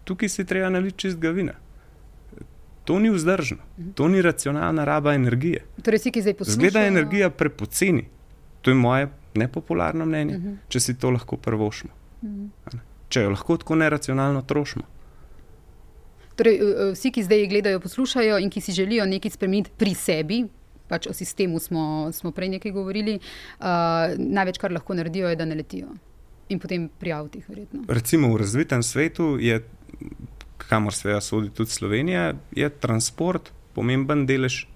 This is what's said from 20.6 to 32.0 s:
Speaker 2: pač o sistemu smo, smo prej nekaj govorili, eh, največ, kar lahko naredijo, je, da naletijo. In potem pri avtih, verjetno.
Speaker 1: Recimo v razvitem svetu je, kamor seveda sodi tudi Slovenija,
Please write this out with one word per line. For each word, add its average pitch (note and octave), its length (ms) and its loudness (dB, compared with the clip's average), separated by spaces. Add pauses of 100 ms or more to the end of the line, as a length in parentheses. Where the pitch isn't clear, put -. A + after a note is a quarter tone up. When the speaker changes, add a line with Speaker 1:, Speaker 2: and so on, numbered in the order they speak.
Speaker 2:
pač - 220 -4
o E3 60 -8
sistemu F3 460 -2
smo, D#3+ 240 -2 (260)
smo E3+ 220 -6
prej F#3 180 -4
nekaj F#3 220 -6
govorili, G3+ 440 -2
eh, - 500 -14 (500)
največ, F#3+ 420 0
kar F#3+ 140 -4
lahko E3+ 220 -6
naredijo, F3 340 -2
je, E3+ 80 2
da E3 100 -4
naletijo. D#3 420 -8 (580)
In G3 140 -4
potem E3 300 -4
pri F3 220 -8
avtih, D3+ 340 -8
verjetno. G#3 400 -12
Speaker 1:
Recimo B2 440 4
v A2 80 4
razvitem A#2+ 440 0
svetu D3+ 560 0
je, A#2 220 2 (1000)
kamor G#2 340 0
seveda G#2 260 -2
sodi G#2 300 -2
tudi A2+ 220 -4
Slovenija, D3 520 0 (260)